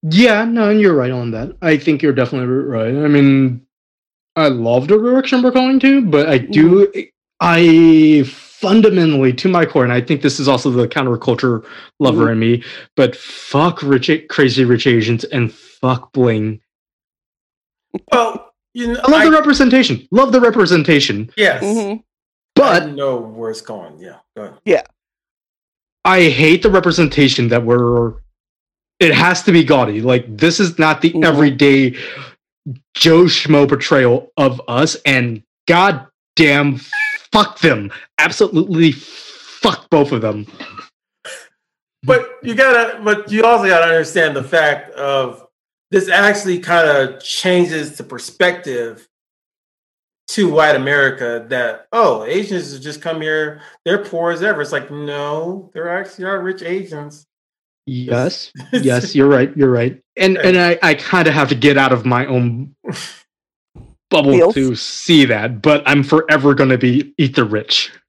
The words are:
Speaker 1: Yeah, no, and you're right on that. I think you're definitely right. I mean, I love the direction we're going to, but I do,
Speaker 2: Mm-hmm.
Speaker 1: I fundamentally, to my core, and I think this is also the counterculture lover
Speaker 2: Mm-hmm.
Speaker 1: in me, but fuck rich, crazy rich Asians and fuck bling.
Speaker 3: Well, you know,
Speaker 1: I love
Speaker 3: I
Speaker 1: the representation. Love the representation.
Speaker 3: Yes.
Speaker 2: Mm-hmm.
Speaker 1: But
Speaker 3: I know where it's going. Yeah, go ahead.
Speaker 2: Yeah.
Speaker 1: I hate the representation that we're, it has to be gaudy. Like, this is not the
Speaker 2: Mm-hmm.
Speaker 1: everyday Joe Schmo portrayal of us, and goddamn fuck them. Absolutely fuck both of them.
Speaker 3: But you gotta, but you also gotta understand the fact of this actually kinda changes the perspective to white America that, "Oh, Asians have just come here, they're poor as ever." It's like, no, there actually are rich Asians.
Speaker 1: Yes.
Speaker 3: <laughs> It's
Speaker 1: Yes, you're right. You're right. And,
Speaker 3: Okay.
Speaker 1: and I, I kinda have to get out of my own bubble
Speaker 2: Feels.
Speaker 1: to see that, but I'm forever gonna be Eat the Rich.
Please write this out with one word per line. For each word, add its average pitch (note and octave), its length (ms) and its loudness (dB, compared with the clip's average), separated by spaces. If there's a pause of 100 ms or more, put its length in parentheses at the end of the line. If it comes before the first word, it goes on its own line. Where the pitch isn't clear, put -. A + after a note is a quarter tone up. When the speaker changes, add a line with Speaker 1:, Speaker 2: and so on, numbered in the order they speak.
Speaker 1:
Yeah, G#3+ 360 4
no, A#3 260 0
and G#3+ 100 2
you're F#3+ 140 4
right B2+ 160 0
on B2 220 -6
that. A2 300 -10
I D#3+ 160 2
think C#3+ 240 -2
you're D3 100 2
definitely B2+ 360 -2
right. B2 460 -4
I D3 140 -2
mean, C3+ 580 2 (680)
I D#3+ 120 2
love B2 380 0
the G3+ 120 4
direction B3+ 440 0
we're B3+ 80 4
going B3+ 300 2
to, C4+ 220 4
but D3+ 260 2
I C#3 100 2
do, F3 500 4
Speaker 2:
Mm-hmm. - 120 -8 (400)
Speaker 1:
I E3 880 6
fundamentally, F3 1080 2
to C3 140 -2
my F3 180 2
core, C#3+ 180 0
and A#2+ 80 0
I A#2+ 80 0
think A#2+ 220 -4
this - 180 -2
is C3+ 80 -2
also C3+ 220 0
the B2 180 0
counterculture A#2+ 800 -2 (340)
lover C3 260 2
Speaker 2:
Mm-hmm. A#2 60 0
Speaker 1:
in A2+ 60 -2
me, A#2 260 0 (320)
but B2 200 0
fuck - 680 -4
rich, C#3 280 0 (200)
crazy C3+ 340 0
rich A#2+ 220 0
Asians A#2 380 0
and A#2+ 280 -6
fuck - 600 -8
bling. A2 480 -2 (1500)
Speaker 3:
Well, A3+ 400 -4 (200)
you A#3+ 160 -8
know, A#3 160 -6
Speaker 1:
I B3+ 60 4
love D#4 120 4
Speaker 3:
I - 40 4
Speaker 1:
the D#4+ 60 0
representation. C4 800 2
Love B3 220 2
the B3+ 80 4
representation. D#3+ 960 0
Speaker 3:
Yes. F3 260 -2
Speaker 2:
Mm-hmm. G#3+ 380 -4 (540)
Speaker 1:
But G3+ 300 2
Speaker 3:
I - 20 -12
know C#3 300 -6
where A2+ 340 -10
it's G#2+ 100 -12
going. E2+ 380 -18
Yeah, F2 200 -20 (180)
go A2 80 -16
ahead. - 200 -20
Speaker 2:
Yeah. F3+ 180 0 (1200)
Speaker 1:
I F3+ 240 4
hate D#3 340 2
the G#3+ 80 4
representation D#3 800 0
that A#2 160 0
we're, A#2+ 500 0 (840)
it E3 140 4
has E3+ 300 0
to F#3+ 80 2
be E3 120 4
gaudy. A#2+ 360 0
Like, B2 360 -2
this E3 240 0
is F3 180 -2
not D#3 240 0
the E3 100 2
Speaker 2:
Mm-hmm. E3 120 -2
Speaker 1:
everyday C#3 720 2 (960)
Joe E3 300 4
Schmo D3 440 2
portrayal C3 720 0
of B2+ 300 0
us, C3 260 -2 (100)
and B2 380 -2 (260)
goddamn C#3+ 1120 0 (520)
fuck G#3 260 0
them. A2+ 320 -2 (280)
Absolutely E3 760 0
fuck - 960 -8
both D3 220 2
of A2+ 100 -4
them. G#2+ 240 -6 (1600)
Speaker 3:
But B3 280 0 (120)
you A#3 120 -8
gotta, A#3 480 0
but G#3 280 -4
you A3 140 2
also A3+ 220 4
gotta E3+ 200 2
understand D#3+ 500 0
the C3 80 -6
fact D3 480 -2
of C3+ 540 -6 (440)
this F#3+ 180 -2
actually G3+ 500 0
kinda D3+ 640 0
changes E3 760 -4
the - 60 -16
perspective B2 1040 -8 (1200)
to F#3+ 220 -2
white D3+ 260 2
America C3 720 -4
that, A#2+ 440 -6
"Oh, D3 320 0
Asians F3 480 -6
have C3+ 100 -18
just D3 200 -16
come D#3+ 180 -8
here, D#3 400 -6 (240)
they're G3+ 200 -4
poor E3+ 260 -6
as E3 120 -6
ever." F3+ 200 -4
It's C3+ 100 -10
like, C#3 180 -8
no, D3 840 -10
there E3 140 -10
actually F#3 380 -10
are F#3+ 140 -6
rich F#3 220 -10
Asians. D#3+ 640 -12 (600)
Speaker 1:
Yes. B2+ 640 -6 (120)
Speaker 3:
<laughs> - 100 -14
It's A#3+ 120 -2
Speaker 1:
Yes, B2 300 -2
you're C#3 140 4
right. C#3 280 2
You're C#3 140 2
right. B2 300 -2 (160)
And, F#3+ 220 0
Speaker 3:
Okay. F#3+ 100 0
Speaker 1:
and F#3 100 4
I, F3 200 2 (120)
I D3+ 40 2
kinda D#3+ 380 0
have C#3 180 0
to D3 40 0
get C3+ 240 2
out C3+ 140 2
of A2+ 140 -2
my B2 200 0
own B2 480 -4 (1500)
bubble C#3 100 2
Speaker 2:
Feels. E3 220 4
Speaker 1:
to C3 220 -2
see - 500 2
that, A2 360 -4
but D3 240 2
I'm C#3+ 160 2
forever D3 520 2
gonna C3 240 2
be B2+ 400 -2
Eat C3 180 -2
the B2+ 80 0
Rich. - 480 -6 (160)